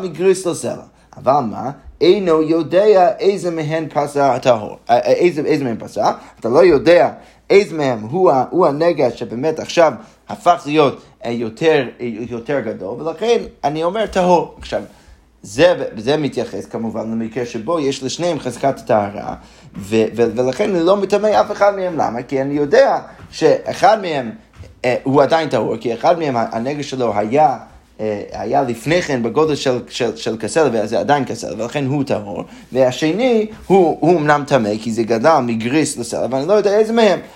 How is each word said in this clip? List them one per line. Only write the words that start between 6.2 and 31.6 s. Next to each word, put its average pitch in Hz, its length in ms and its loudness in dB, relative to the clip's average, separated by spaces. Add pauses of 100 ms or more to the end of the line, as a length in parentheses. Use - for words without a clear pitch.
אתה 113 100 -4
לא 151 160 6
יודע 151 460 6 (380)
איזה 170 280 4
מהם 131 240 -2
הוא 165 300 2
ה-, 131 180 2
הוא 170 180 2
הנגע 151 440 2
שבאמת 123 480 -6
עכשיו 131 340 2 (360)
הפך 165 360 0
להיות, 147 360 2 (240)
אה, 117 60 -4
יותר, 120 560 0 (140)
אה, 120 80 -6 (200)
יותר 120 300 -6
גדול, 104 420 -8
ולכן 190 360 0 (260)
אני 151 200 -2
אומר 202 240 -2
טהור. 180 520 2
עכשיו, - 220 -6 (600)
זה, 156 340 2 (220)
זה 123 200 -2
מתייחס 120 480 -6
כמובן 110 460 -8
למקרה 113 340 -6
שבו 120 340 -6
יש 135 240 -4
לשניהם 156 360 -4
חזקת 127 480 -4
טהרה, 104 480 -2 (420)
ו-, 107 280 0 (100)
ו-, 113 200 2
ולכן 131 400 -2
אני 165 80 0
לא 190 140 4
מטמא 202 300 0 (140)
אף 208 100 -2
אחד 202 240 2
מהם. 180 220 -4
למה? 113 240 -2
כי 131 200 -4
אני 139 120 -4
יודע 170 460 2 (320)
שאחד 180 680 2
מהם, 143 300 -4 (540)
אה, 123 180 2
הוא 135 180 2
עדיין 156 280 2
טהור, 110 280 -2
כי 117 160 -6
אחד 165 260 0
מהם, 156 160 -4
ה-, 113 160 0
הנגע 135 320 -6
שלו 123 340 -4
היה, 127 400 2 (420)
אה, 107 220 -4 (100)
היה 127 300 -2
לפני 143 400 -2
כן 135 220 -4
בגודל 143 320 0
של, 127 240 -2 (100)
של, 113 260 -4
של 113 220 -6
כסלע, 127 320 0 (140)
וזה 107 160 -2
עדיין 135 260 2
כסלע, - 380 -8